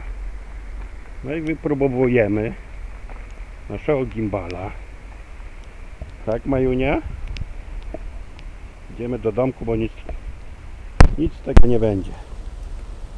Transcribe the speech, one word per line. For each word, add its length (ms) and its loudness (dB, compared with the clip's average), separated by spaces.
No 100 -6
i 60 -4
wypróbujemy 1120 2
naszego 360 -2
gimbala. 640 -6
Tak, 200 -4
Majunia? 560 0
Idziemy 240 -6
do 140 -2
domku, 320 -2
bo 120 0
nic, 160 -2
nic 140 2
z 100 -14
tego 240 12
nie 120 8
będzie. 340 2